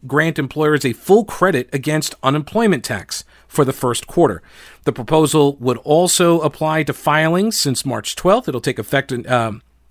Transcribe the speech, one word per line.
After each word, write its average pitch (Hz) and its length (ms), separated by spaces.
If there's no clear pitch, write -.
grant 156 320
employers 151 460
a 120 80
full 208 320
credit 165 480
against 151 500
unemployment 151 600
tax - 400
for 143 160
the 131 80
first - 340
quarter. 127 340
The 139 80
proposal 143 640
would 120 220
also 170 600
apply 156 440
to 151 100
filings 165 640
since 135 280
March 117 300
twelfth. 208 320
It'll 127 140
take 123 180
effect 135 320
in, 123 180
um, 113 320